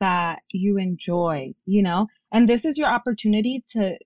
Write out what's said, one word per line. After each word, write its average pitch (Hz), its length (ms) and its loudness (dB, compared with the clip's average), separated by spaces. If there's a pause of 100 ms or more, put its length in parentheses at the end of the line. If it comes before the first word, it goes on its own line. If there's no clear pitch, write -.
that 175 400 -2 (100)
you 196 280 0
enjoy, 175 760 -4 (100)
you 196 180 4
know? 185 260 0 (240)
And 226 160 6
this 240 160 2
is 302 140 -2
your 294 100 0
opportunity 226 760 0 (100)
to 202 340 -2